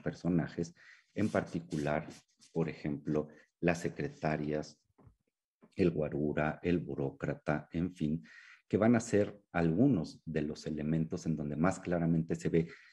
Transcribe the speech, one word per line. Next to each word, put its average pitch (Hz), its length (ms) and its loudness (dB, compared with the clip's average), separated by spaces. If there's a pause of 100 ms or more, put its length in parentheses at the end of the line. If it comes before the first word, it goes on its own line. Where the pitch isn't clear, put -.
personajes, - 720 -2 (400)
en 104 140 0
particular, 76 800 -2 (440)
por 82 160 0
ejemplo, 76 600 -4 (320)
las 85 220 2
secretarias, 76 960 -4 (960)
el 90 140 4
guarura, 76 720 0
el 87 160 2
burócrata, 71 920 -4
en 85 220 -2
fin, 76 300 -2 (440)
que 110 80 2
van 113 200 6
a 113 40 2
ser 101 400 0 (120)
algunos 87 720 2
de 78 180 -2
los 76 240 -6
elementos 80 600 -2
en 80 100 0
donde 73 200 -4
más 90 240 2
claramente 85 540 0
se 80 140 -2
ve, 82 200 2 (240)